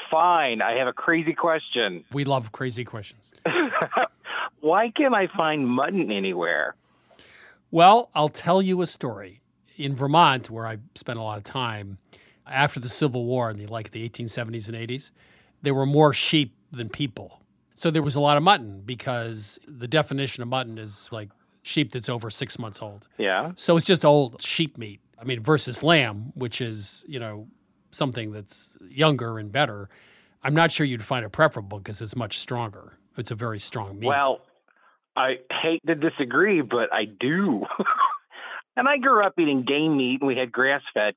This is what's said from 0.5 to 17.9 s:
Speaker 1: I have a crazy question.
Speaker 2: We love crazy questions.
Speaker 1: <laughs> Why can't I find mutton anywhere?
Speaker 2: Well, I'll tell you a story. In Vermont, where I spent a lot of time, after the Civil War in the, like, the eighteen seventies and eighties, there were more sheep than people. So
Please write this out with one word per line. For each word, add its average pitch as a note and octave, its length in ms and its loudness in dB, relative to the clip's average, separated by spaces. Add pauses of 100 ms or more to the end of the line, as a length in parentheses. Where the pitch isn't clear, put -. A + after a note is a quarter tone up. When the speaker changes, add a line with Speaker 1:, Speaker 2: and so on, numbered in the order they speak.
Speaker 1:
I A#2 160 0
have C3 100 0
a B2 40 -2
crazy E3 420 0
question. B2 760 -2
Speaker 2:
We C#3+ 120 -2
love C3 280 -2
crazy B2 320 -6
questions. - 500 -16 (100)
Speaker 1:
<laughs> - 1160 -4
Why F#3+ 360 2
can't C4+ 180 4
I F#3+ 120 2 (100)
find D#3 320 0
mutton D3 420 0
anywhere? F2 640 -2 (960)
Speaker 2:
Well, G3 440 8
I'll D3+ 140 2
tell F#3 340 2
you F#3 200 0
a E3+ 40 -2
story. G2+ 540 -8 (360)
In C#3 180 -4
Vermont, C#3 560 4
where A2+ 160 -8
I A2 120 -8 (160)
spent A#2+ 240 -8
a A2+ 40 -8
lot G#2+ 140 -6
of G#2 80 -12
time, G#2+ 540 -8 (480)
after C#3+ 320 0
the B2 100 -6
Civil B2 360 0
War A#2+ 260 0
in G#2 80 -8
the, G#2 80 -14
like, A2 240 -10
the A2 140 -10
eighteen A#2 240 -8
seventies A2+ 400 -8
and A2+ 80 -10
eighties, A#2 340 -10 (520)
there C#3 120 2
were C3+ 120 2
more C#3+ 260 8
sheep D3 420 2 (160)
than A#2+ 180 -10
people. G#2+ 520 -8 (340)
So - 160 -2